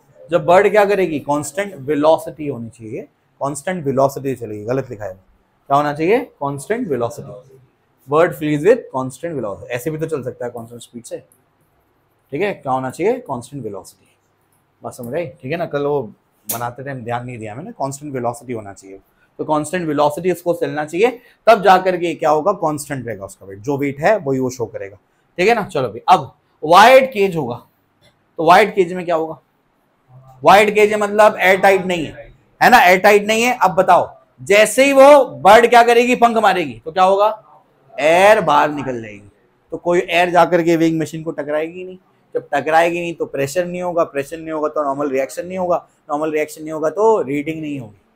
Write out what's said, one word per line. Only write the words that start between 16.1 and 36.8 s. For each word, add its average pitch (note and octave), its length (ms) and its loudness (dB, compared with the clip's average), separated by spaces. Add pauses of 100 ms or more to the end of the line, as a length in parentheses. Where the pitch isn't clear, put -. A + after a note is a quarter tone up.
बनाते A#2+ 300 -10
time C3 200 -12
ध्यान A#2+ 220 -6
नहीं B2 120 -12
दिया G#2+ 180 -12
मैंने, F#3 160 -14
constant C#3+ 420 -10
velocity A#2+ 400 -8
होना G#2 200 -12
चाहिए। F#2+ 260 -20 (380)
तो - 60 -8
constant D3+ 440 -4
velocity D3+ 440 -2
उसको E3+ 220 -4
चलना D3+ 320 -6
चाहिए, G#3 360 -2 (260)
तब G#3+ 160 4
जा F#3+ 140 6
करके F3 380 -2
क्या D#3 140 -2
होगा? D#3 220 0
constant D3+ 560 -6
रहेगा G2 180 -10
उसका - 200 -20
weight, G2 120 -18
जो C3+ 200 -4
weight C#3 220 -6
है G3 180 2
वही C#3 220 -4
वो B2+ 100 -2
शो B2 160 -8
करेगा। G2 320 -14 (400)
ठीक F3+ 100 0
है A#3 80 4
ना, G#3+ 80 -2
चलो C3+ 240 -4
भाई, A2 220 -14
अब E3+ 260 2 (280)
wide A#3 500 6
cage G3 220 -2
होगा, A#2+ 200 -6 (840)
तो E3 80 -4
wide F#3+ 300 6
cage F3+ 180 0
में F#3 120 -8
क्या E3+ 100 -2
होगा? D#3+ 240 -6 (1040)
wide G3+ 320 6
केज G#3 160 4
है G#3+ 60 -2
मतलब G#3 420 4
एयर F#3+ 200 2
टाइट G3 260 2
नहीं F3+ 200 -4
है, - 280 -16 (300)
है F3+ 60 6
ना, A#3 100 8
एयर F3+ 200 6
टाइट G#3 280 4
नहीं A3 160 0
है। B3 180 0
अब F#3 100 2
बताओ, F3 460 2 (240)
जैसे G#3 440 2
ही C#4 80 2
वो C#4 320 8
बर्ड F#3+ 440 6
क्या A#3+ 140 8
करेगी? A#3+ 320 2
पंख A3+ 220 2
मारेगी, F3+ 480 0